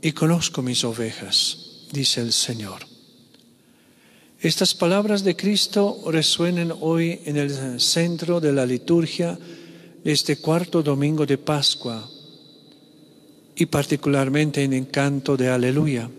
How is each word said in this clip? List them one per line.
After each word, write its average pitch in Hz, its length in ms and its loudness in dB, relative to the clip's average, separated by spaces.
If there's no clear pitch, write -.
y 160 120 -2
conozco 160 500 0
mis 123 200 -2
ovejas, - 1080 -4
dice 135 300 0
el 117 120 -2
Señor. 107 540 -4
Estas 170 340 0
palabras 202 500 2
de 180 120 2
Cristo 202 720 0
resuenan 170 760 0
hoy 165 440 0
en 147 120 -2
el 135 420 -4
centro 170 640 0
de 151 100 4
la 135 140 2
liturgia 170 720 0
de 156 80 0
este 147 260 0
cuarto 170 440 0
domingo 147 460 2
de 135 100 2
Pascua 131 720 -4
y 165 120 2
particularmente 143 960 2
en 135 100 0
el 131 160 -2
canto 139 480 0
de 127 120 2
Aleluya. 127 680 0